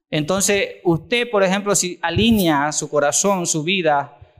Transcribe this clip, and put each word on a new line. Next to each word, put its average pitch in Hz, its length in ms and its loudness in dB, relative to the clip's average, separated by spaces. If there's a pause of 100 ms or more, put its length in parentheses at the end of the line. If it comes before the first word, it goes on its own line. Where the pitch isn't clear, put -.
Entonces, 185 760 -2
usted, 214 480 0
por 208 120 2
ejemplo, 196 320 0
si 180 260 -4
alinea 170 720 2
su 151 160 -6
corazón, 151 580 0
su 156 160 -2
vida, 151 540 0 (220)